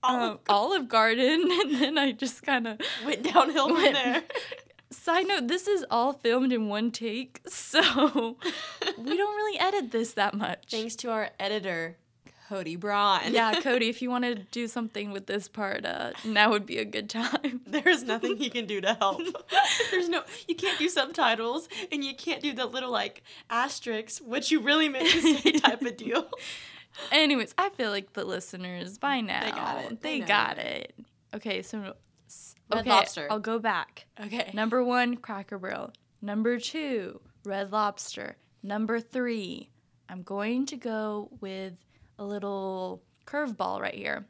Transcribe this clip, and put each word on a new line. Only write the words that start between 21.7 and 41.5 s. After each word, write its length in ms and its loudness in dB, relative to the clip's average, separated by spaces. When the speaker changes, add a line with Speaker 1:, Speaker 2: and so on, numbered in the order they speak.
Speaker 1:
and 100 -2
you 100 -6
can't 280 -6
do 100 -2
the 140 -4
little, 260 -4
like, 320 -2
asterisks, 720 -4
what 300 -2
you 80 6
really 300 4
meant 220 2
to 100 4
say 300 6
Speaker 2:
<laughs> 80 4
Speaker 1:
type 220 4
of 140 -4
deal. 340 -2
Speaker 2:
Anyways, 460 4
I 140 2
feel 200 -2
like 220 -6
the 100 -4
listeners, 720 -8
by 220 0
now, 240 0
Speaker 1:
They 80 -2
got 320 -4
it. 180 -10
Speaker 2:
they 120 -4
Speaker 1:
They 80 -2
know. 60 -6
Speaker 2:
got 320 2
it. 360 -8
Okay, 280 -6
so, 320 -10
s-, 300 -12
Speaker 1:
Red 100 2
Speaker 2:
okay, 80 -4
Speaker 1:
Lobster. 400 4
Speaker 2:
I'll 120 0
go 180 -2
back. 460 -4
Speaker 1:
Okay. 360 -6
Speaker 2:
Number 280 2
one, 360 2
Cracker 420 -10
Barrel. 320 -6
Number 360 0
two, 640 -6
Red 300 -4
Lobster. 640 -4
Number 380 -2
three, 680 -4
I'm 160 -12
going 440 -2
to 100 -10
go 500 -4
with 420 -10